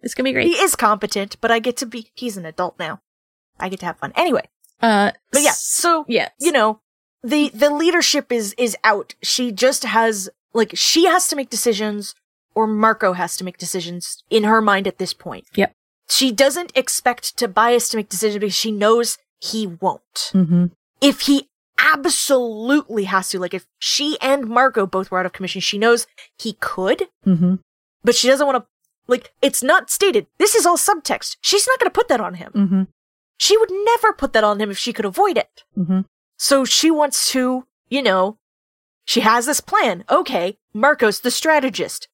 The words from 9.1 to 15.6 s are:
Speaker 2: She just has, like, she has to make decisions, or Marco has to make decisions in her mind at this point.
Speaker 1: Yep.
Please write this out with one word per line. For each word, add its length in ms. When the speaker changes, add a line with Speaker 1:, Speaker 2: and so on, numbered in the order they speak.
Speaker 2:
She 300
just 320
has, 440
like, 200
she 320
has 220
to 80
make 160
decisions, 640
or 100
Marco 480
has 240
to 60
make 160
decisions 720
in 120
her 160
mind 280
at 100
this 160
point. 400
Speaker 1:
Yep. 180